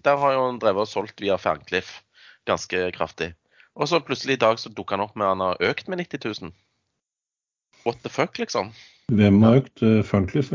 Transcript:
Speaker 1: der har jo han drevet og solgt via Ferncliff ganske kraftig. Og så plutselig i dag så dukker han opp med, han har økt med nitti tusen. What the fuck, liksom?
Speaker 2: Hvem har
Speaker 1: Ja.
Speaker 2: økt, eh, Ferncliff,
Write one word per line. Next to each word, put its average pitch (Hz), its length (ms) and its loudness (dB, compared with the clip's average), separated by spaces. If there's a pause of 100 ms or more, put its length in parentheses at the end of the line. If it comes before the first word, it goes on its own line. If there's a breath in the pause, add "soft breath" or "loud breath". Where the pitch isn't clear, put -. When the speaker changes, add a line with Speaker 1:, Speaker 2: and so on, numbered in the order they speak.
Speaker 1:
der 143 160 4
har 139 160 2
jo 131 140 0
han 123 100 -4
drevet 107 300 0
og - 20 -16
solgt 104 320 -8
via 98 160 2
Ferncliff 87 640 -4 (500 soft breath)
ganske 92 380 -2 (100)
kraftig. 82 380 -6 (420 soft breath)
Og 151 100 -4
så 165 140 0
plutselig 135 380 -4
i - 20 -12
dag 113 160 0
så 113 160 -16
dukker 98 240 -6
han 101 80 -4
opp 107 80 -12
med, 104 160 -2
han 95 160 -2
har 92 160 -4
økt 107 320 -2
med 180 80 -6
nitti 170 160 -12
tusen. 104 320 -10 (1400)
What 117 160 -4
the - 80 -12
fuck, - 320 -4
liksom? 113 320 -4 (380 soft breath)
Speaker 2:
Hvem 104 320 6
har 117 160 8
Speaker 1:
Ja. - 20 6
Speaker 2:
økt, - 240 -14
eh, 110 160 4
Ferncliff, 101 540 0